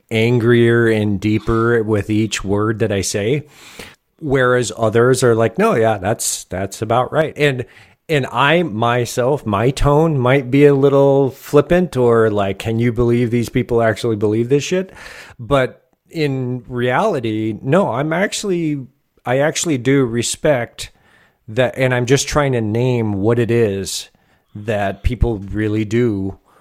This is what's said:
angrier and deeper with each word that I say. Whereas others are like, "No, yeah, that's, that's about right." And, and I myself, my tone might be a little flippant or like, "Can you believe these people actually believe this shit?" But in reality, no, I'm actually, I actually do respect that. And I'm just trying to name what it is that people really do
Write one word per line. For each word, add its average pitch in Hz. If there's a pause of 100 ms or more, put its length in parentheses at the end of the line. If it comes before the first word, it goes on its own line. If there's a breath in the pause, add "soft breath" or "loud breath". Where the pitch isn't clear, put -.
(120)
angrier 117
and 104
deeper 113
with 107
each 107
word 104
that 110
I 98
say. 113 (720 loud breath)
Whereas 123
others 117
are 117
like, 113
"No, 214
yeah, 110
that's, -
that's 92
about 113
right." 147
And, 135 (420 soft breath)
and 143
I 143
myself, 120
my 110
tone 147
might 127
be 143
a 143
little 139
flippant 156
or 117
like, 101
"Can 113
you 117
believe 120
these 117
people 120
actually 113
believe 110
this 139
shit?" 190 (440 loud breath)
But 127 (200)
in 131
reality, 123
no, 151
I'm 143
actually, 170 (400)
I 127
actually 151
do 135
respect 120 (580 soft breath)
that. 117
And 127
I'm 123
just 135
trying 143
to 120
name 113
what 104
it 117
is 101 (460)
that 104
people 117
really 104
do 104 (220 soft breath)